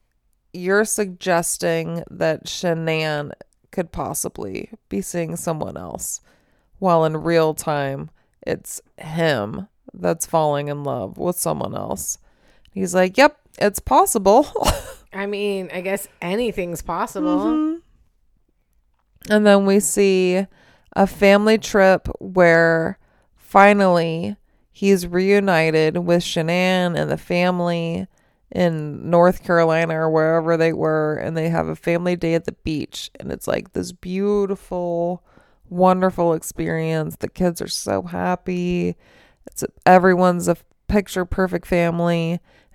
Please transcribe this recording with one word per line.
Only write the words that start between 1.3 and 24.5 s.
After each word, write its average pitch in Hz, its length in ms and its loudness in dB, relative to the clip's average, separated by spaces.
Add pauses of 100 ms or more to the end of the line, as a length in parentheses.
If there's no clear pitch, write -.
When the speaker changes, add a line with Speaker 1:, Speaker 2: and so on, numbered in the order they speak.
Speaker 1:
that 160 360 -4
Shanann 156 840 -4 (400)
could 175 200 -6
possibly - 760 -8 (200)
be 196 120 -4
seeing 170 340 -6
someone 160 420 -6
else, - 440 -10 (580)
while 170 260 2
in 156 120 -2
real 160 360 2
time, 147 560 -6 (360)
it's - 340 -8 (180)
him 156 720 -2 (260)
that's 175 320 -2
falling 147 420 0
in 143 160 -8
love 127 340 -6
with 175 220 -4
someone 156 360 -4
else." - 440 -8 (520)
He's 185 220 -6
like, 185 240 0
"Yep, 294 200 4 (200)
it's 202 220 0
possible." 254 680 4 (360)
<laughs> - 320 -20
Speaker 2:
I 196 120 -8
mean, 202 480 -4
I 180 80 -8
guess 196 260 -6 (140)
anything's 185 600 -4
possible. 240 560 -2
Speaker 1:
Mm-hmm. 311 360 -2 (1500)
And 214 160 4
then 202 200 6
we 196 140 4
see 190 680 2 (500)
a 196 120 4
family 208 500 4
trip 190 500 2 (120)
where 165 800 2 (380)
finally 196 1000 4 (340)